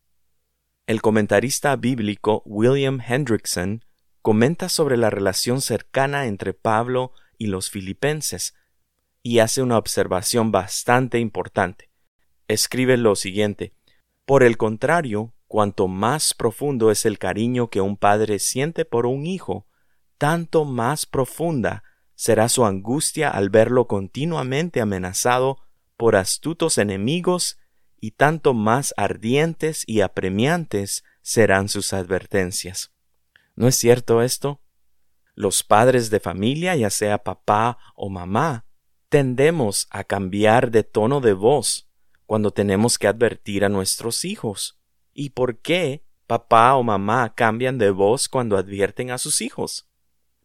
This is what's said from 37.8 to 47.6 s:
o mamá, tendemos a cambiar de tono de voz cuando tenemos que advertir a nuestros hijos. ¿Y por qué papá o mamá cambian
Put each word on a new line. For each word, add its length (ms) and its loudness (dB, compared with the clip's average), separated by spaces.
o 140 -10
mamá, 560 -4
tendemos 840 0
a 120 -8
cambiar 680 2
de 120 4
tono 380 0
de 120 4
voz 540 0
cuando 260 0
tenemos 480 2
que 80 2
advertir 560 0
a 60 2
nuestros 560 -4
hijos. 520 -8
¿Y 160 -8
por 300 -2
qué 440 -2
papá 480 4
o 80 2
mamá 500 0
cambian 440 0